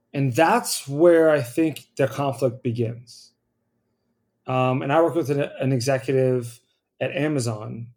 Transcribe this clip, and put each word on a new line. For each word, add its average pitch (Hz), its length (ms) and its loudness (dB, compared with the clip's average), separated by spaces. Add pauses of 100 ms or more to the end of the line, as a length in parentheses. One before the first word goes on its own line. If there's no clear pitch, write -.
(140)
And 139 200 0
that's 180 540 0
where 160 420 6
I 151 120 2
think 151 460 -4 (100)
the 135 100 2
conflict 135 560 -4
begins. 120 680 -8 (1120)
Um, 127 340 0
and 143 120 -2
I 160 80 4
work 165 140 2
with 147 140 -2
an, 143 200 -2 (100)
an 135 140 0
executive 127 880 0 (400)
at 127 100 -4
Amazon, 120 840 -4